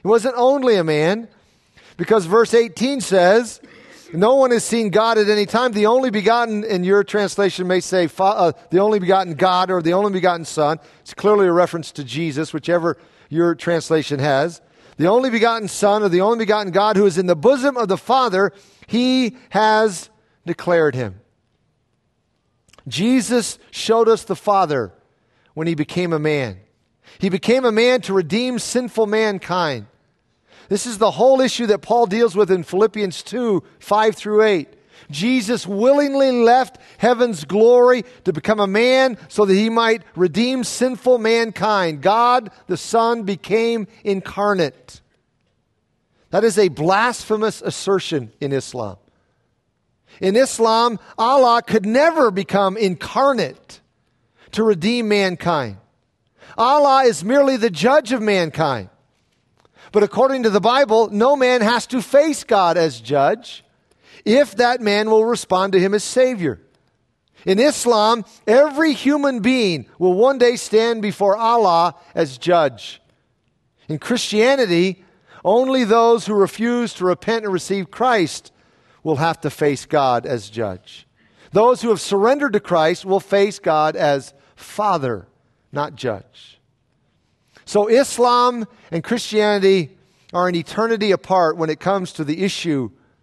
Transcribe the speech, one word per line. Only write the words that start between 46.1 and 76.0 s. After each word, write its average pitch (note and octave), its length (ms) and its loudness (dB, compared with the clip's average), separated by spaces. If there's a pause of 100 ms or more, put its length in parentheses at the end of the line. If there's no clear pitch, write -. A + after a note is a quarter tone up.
That G3 140 0
is G#3+ 120 2
a G3+ 120 4
blasphemous G#3 920 -2
assertion E3 800 -4
in C#3 120 -6
Islam. A#2 440 -8 (1200)
In F#3+ 160 0
Islam, A3+ 640 0 (200)
Allah A#3+ 480 2
could G3+ 180 -2
never C#4 460 2
become G3 480 -2
incarnate G#3+ 1040 -2 (720)
to G#3+ 120 0
redeem G#3+ 440 0
mankind. E3+ 680 -2 (800)
Allah C4+ 480 4
is A3 180 0
merely C4+ 360 2
the A3 100 0
judge A3+ 440 0
of B3 100 -2
mankind. D#3 680 -2 (1040)
But G#3 100 4
according B3+ 420 0
to A3 60 4
the G3 100 2
Bible, A3+ 520 2
no A#3+ 240 2
man B3+ 240 2
has A3+ 280 0
to B3 120 -4
face C#4+ 420 2
God F3+ 340 2
as D#3 240 -2
judge C#3+ 640 -2 (600)
if B3 320 2
that A#3+ 240 0
man G#3+ 300 0
will A3 140 4
respond G3 500 -2
to G3 40 4
him F#3+ 140 0
as G#3 100 -2
Savior. A3 560 -2 (840)
In F#3+ 140 2
Islam, A#3 640 2 (220)
every C#4+ 480 2
human C#4 460 0
being G3 460 0 (120)
will F3+ 160 2
one B3+ 240 2
day A#3+ 180 2
stand A3 460 0
before G3+ 340 0
Allah G3+ 580 2 (200)
as C3+ 240 -4
judge. D#3 640 -2 (840)
In D3+ 120 -8
Christianity, G#3+ 1080 0 (400)
only B3+ 400 0
those A3+ 420 2